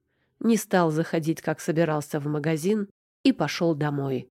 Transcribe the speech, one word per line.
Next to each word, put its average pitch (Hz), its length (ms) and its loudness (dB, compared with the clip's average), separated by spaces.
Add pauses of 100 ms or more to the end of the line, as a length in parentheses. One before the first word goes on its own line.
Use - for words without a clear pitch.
(400)
Не 226 180 4
стал 175 340 2
заходить, 160 500 -2
как 160 200 -4
собирался, 156 580 -2
в 139 60 -8
магазин 160 640 -2 (340)
и 269 80 4
пошел 165 440 0
домой. 139 520 -2 (100)